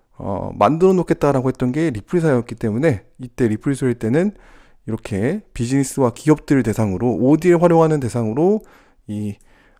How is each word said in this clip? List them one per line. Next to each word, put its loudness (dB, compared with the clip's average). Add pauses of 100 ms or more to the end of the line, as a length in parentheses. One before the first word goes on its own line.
(160)
어, -8
만들어 4
놓겠다라고 0
했던 -2
게 -2
리플사였기 -2
때문에 -2 (140)
이때 -2
리플사일 -2
때는 0 (560)
이렇게 -6 (120)
비즈니스와 0
기업들을 2
대상으로, -2
오디엘 4
활용하는 4
대상으로 0 (440)
이, -8 (440)